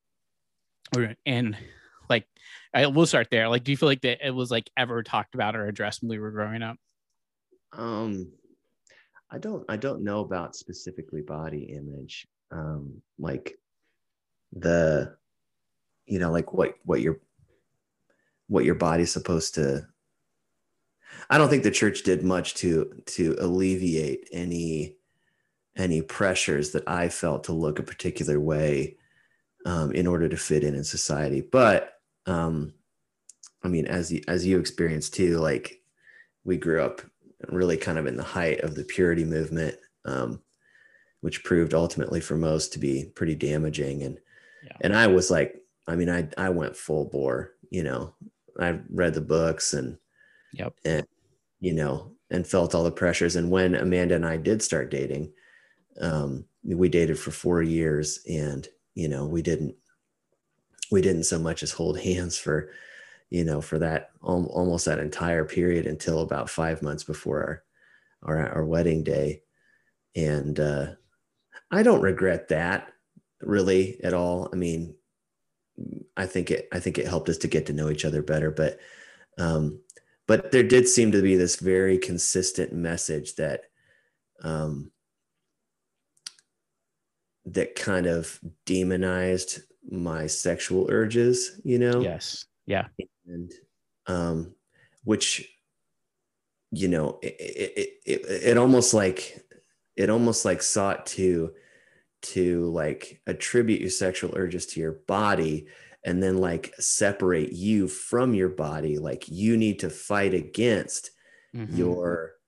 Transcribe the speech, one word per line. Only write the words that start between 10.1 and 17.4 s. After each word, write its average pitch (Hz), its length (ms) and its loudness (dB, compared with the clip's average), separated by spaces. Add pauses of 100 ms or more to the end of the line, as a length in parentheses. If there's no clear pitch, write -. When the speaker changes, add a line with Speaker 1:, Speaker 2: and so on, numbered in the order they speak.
Speaker 2:
about 90 360 -6
specifically - 680 -12
body 76 540 -10
image. 71 520 -14 (240)
Um, 78 500 -10 (160)
like, 71 400 -8 (920)
the, 82 640 2 (880)
you 98 140 -2
know, 87 120 0
like, 82 200 0
what, - 320 2
what 78 160 0
your, 78 220 -2 (1300)